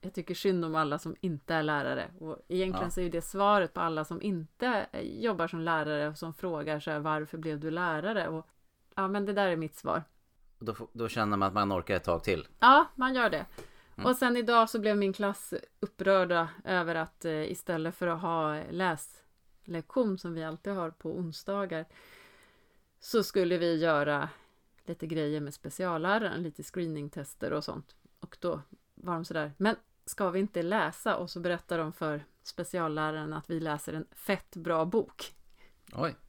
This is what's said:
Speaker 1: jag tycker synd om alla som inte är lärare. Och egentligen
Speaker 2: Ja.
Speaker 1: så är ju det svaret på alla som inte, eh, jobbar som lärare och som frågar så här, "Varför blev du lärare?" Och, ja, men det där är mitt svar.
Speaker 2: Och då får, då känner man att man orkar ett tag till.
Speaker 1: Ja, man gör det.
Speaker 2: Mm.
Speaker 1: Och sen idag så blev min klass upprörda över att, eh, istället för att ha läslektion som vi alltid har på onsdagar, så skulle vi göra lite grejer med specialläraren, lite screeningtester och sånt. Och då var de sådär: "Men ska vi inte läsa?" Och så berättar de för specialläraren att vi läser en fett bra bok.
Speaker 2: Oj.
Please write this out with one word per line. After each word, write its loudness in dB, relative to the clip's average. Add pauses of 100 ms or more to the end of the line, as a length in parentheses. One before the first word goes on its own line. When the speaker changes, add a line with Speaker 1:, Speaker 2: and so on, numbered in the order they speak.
Speaker 1:
jag -10
tycker -6
synd 2
om -4
alla 2
som -8
inte -2
är 2
lärare. 0
Och -10 (100)
egentligen 0
Speaker 2:
Ja. -4
Speaker 1:
så -2
är 0
ju -2
det -2
svaret 4
på -4
alla 0
som -8
inte, -2
eh, -6
jobbar 0
som -4
lärare 0
och -8
som -8
frågar -4
så -6
här, -2
"Varför -2
blev -4
du -4
lärare?" 0
Och, -6 (480)
ja, 0
men 0
det -2
där 4
är 2
mitt -4
svar. 0 (580)
Speaker 2:
Och -8
då -4
får, -12
då -4
känner 2
man 4
att -2
man 4
orkar 0
ett 0
tag 2
till. 0 (100)
Speaker 1:
Ja, 10
man -2
gör 4
det. -2 (500)
Speaker 2:
Mm. 0
Speaker 1:
Och 4
sen 2
idag 6
så -2
blev 4
min 4
klass -4 (260)
upprörda 4 (160)
över 2
att, -4
eh, 0
istället -2
för -2
att 0
ha 0
läslektion -2
som -8
vi -4
alltid -6
har -2
på -8
onsdagar, -4 (1120)
så 2
skulle 2
vi 2
göra 2 (560)
lite -8
grejer 0
med -8
specialläraren, 0
lite -8
screeningtester -6
och -2
sånt. -10 (260)
Och -16
då -2 (340)
var -6
de -4
sådär: -4
"Men 2 (300)
ska -2
vi 0
inte 0
läsa?" 0
Och -4
så -8
berättar -2
de -2
för -2 (180)
specialläraren -2
att -8
vi -2
läser -4
en -6
fett -4
bra 2
bok. -2 (600)
Speaker 2:
Oj. -2 (120)